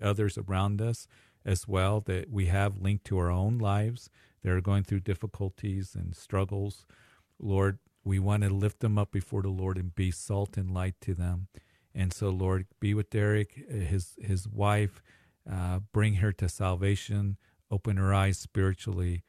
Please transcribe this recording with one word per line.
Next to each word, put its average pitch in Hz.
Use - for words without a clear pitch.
others 101
around 101
us 113
as 95
well 98
that 92
we 98
have 98
linked 98
to 95
our 87
own 101
lives 107
that 92
are 92
going 98
through 98
difficulties 95
and 87
struggles. 98
Lord, 98
we 98
want 101
to 101
lift 98
them 107
up 101
before 98
the 98
Lord 92
and 90
be 92
salt 98
and 92
light 92
to -
them. 87
And 92
so, 101
Lord, 92
be 104
with 104
Derek, 104
his, 95
his 95
wife, 104
uh, 90
bring 107
her 101
to 92
salvation, 98
open 101
her 95
eyes 95
spiritually. 90